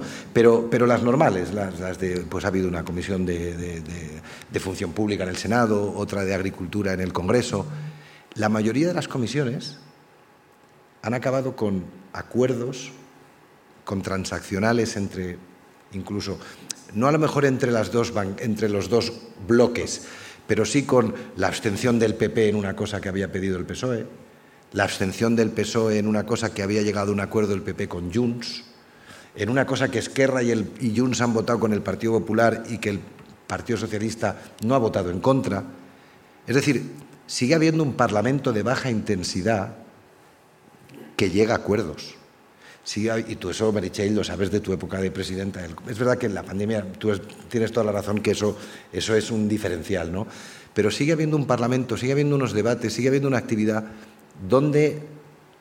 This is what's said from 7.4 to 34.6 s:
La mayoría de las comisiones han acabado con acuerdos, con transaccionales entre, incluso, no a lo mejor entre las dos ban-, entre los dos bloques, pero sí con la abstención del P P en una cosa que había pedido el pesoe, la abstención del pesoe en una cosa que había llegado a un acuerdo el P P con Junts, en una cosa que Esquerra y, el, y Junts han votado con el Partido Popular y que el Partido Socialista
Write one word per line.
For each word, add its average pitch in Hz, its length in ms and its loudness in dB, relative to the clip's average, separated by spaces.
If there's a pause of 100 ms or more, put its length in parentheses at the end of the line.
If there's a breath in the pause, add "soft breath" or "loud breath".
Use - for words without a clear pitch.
La 104 160 0
mayoría 110 380 2
de 175 80 -2
las 156 120 -2
comisiones 127 680 -4 (1300)
han 110 100 -2
acabado 131 420 -2
con 98 280 0 (280)
acuerdos, 123 800 -2 (920)
con 98 180 -4
transaccionales 101 960 0
entre, 90 400 -6 (540)
incluso, 98 480 -6 (560 loud breath)
no 120 120 4
a 147 40 6
lo 156 80 4
mejor 143 260 2
entre 131 260 2
las 104 200 0
dos 117 240 2
ban-, 98 240 -2
entre 110 280 0
los 98 220 0
dos 117 240 2 (340)
bloques, 117 600 2 (400 loud breath)
pero 107 160 2
sí 139 200 2
con 120 320 4 (220 loud breath)
la 95 100 2
abstención 117 500 0
del 110 160 4
P 107 160 0
P 110 200 4
en 101 60 0
una 101 200 -2
cosa 98 260 -4
que 98 80 -6
había 92 220 -2
pedido 95 260 -2
el 87 80 -6
pesoe, 113 400 -4 (680 loud breath)
la 98 100 2
abstención 101 520 0
del 113 140 4
pesoe 110 480 0
en 104 100 0
una 107 200 0
cosa 113 260 -2
que 101 80 -4
había 104 220 2
llegado 101 260 0
a 104 60 0
un 98 40 0
acuerdo 101 360 0
el 92 80 -4
P 92 100 -6
P 101 140 -6
con 87 260 -6
Junts, 120 500 -2 (720 loud breath)
en 101 140 -2
una 131 160 4
cosa 131 240 0
que 123 80 -2
Esquerra 131 460 2
y, 117 80 2
el, 110 180 0 (100)
y 110 160 -2
Junts 123 260 2
han 120 120 2
votado 113 260 2
con 107 140 2
el 98 80 0
Partido 110 320 -2
Popular 110 560 4
y 117 80 -4
que 104 140 -2
el 98 80 -2 (480)
Partido 92 320 -4
Socialista 107 600 -2 (240 loud breath)